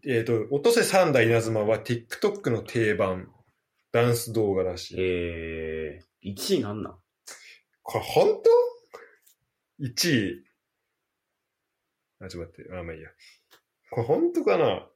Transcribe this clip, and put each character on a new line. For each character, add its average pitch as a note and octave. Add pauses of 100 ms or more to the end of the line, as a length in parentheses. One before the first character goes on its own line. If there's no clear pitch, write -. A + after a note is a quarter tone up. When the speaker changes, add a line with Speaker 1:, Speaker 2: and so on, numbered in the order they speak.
Speaker 1:
え B2+
ー -
と、 A#2
お C#3+
と A#3
せ -
サ F#3
ン E3
ダ B2+
ー A2
稲 A2+
妻 A2
は G#2+
TikTok -
の G#2+
定 A2
番、 F#2 (580)
ダ A#2+
ン A#2+
ス A#2
動 G#2
画 F#2+
ら F2+
し -
い。 -
Speaker 2:
え E2
ー、 - (160)
一 G2+
位 C3+
な G#2
ん G#2+
な -
ん？ - (840)
Speaker 1:
こ -
れ G#2+
本 -
当？ A4+ (1300)
一 B2+
位。 A2 (1800)
あ、 F#2+
ち F2
ょ E2+
っ -
と F2
待 -
っ -
て。 -
あ、 F2+
ま E2
あ D#2+
い D#2
い -
や。 D#2 (840)
こ A#3
れ A#2
本 E4
当 D#4+
か -
な？ B2